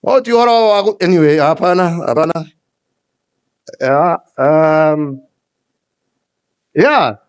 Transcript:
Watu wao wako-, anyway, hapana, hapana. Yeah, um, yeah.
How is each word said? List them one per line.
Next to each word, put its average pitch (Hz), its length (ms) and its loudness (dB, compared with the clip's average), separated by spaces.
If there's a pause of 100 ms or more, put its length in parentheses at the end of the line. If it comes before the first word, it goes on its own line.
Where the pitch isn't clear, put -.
Watu 233 360 0
wao 233 320 2
wako-, 202 340 0
anyway, 160 340 2
hapana, 175 520 0
hapana. 165 560 -4 (1300)
Yeah, 143 380 0 (200)
um, 151 800 0 (1600)
yeah. 170 420 -4 (120)